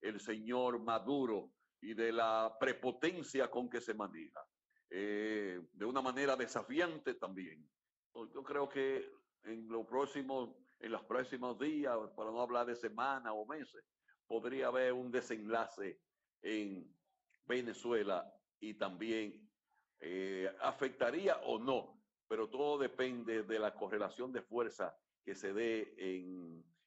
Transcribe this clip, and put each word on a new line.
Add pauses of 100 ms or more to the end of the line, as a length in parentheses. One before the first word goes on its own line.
el
señor
Maduro (280)
y
de
la
prepotencia
con
que
se
maneja, (500)
eh, (120)
de
una
manera
desafiante
también. (460)
Yo
creo
que (400)
en
los
próximos, (300)
en
los
próximos
días, (200)
para
no
hablar
de
semanas
o
meses, (420)
podría
haber
un
desenlace (420)
en (540)
Venezuela (280)
y
también, (520)
eh, (120)
afectaría (100)
o
no, (260)
pero
todo
depende
de
la
correlación
de
fuerza (300)
que
se
dé
en, (220)